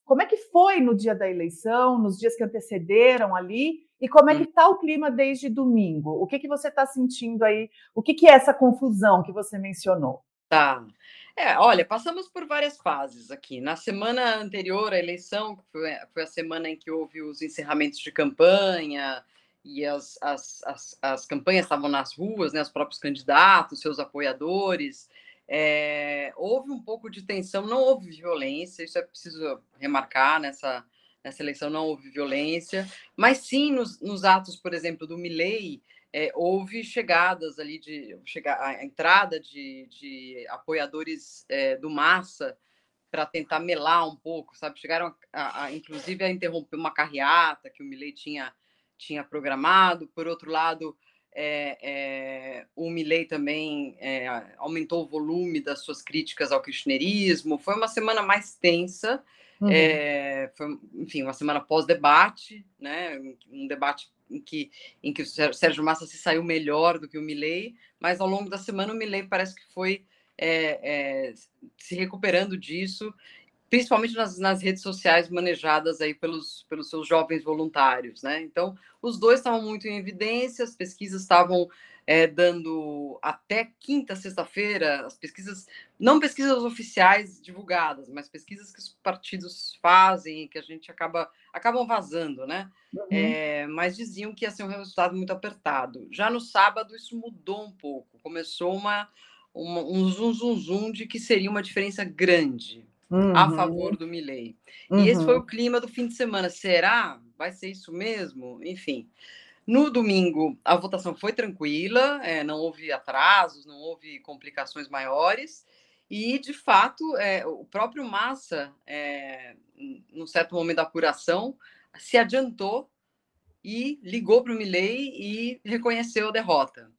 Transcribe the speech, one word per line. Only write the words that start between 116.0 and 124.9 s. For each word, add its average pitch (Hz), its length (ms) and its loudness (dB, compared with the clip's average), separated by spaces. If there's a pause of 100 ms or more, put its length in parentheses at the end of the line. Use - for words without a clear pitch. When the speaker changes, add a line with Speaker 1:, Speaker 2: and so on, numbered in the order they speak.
Speaker 2:
e, 226 280 -4
de 269 140 -12
fato, 254 640 2
é, 190 300 -2
o 156 180 -10
próprio 233 400 -6
Massa, 202 680 -6 (140)
é, 139 680 -10 (200)
n-, 135 380 -16
num 160 140 -14
certo 165 280 0
momento 165 220 -2
da 165 60 4
apuração, 170 760 -2 (400)
se - 220 2
adiantou 233 720 0 (760)
e 247 380 -6
ligou 220 400 4
pro 240 120 -6
Milei 220 640 -2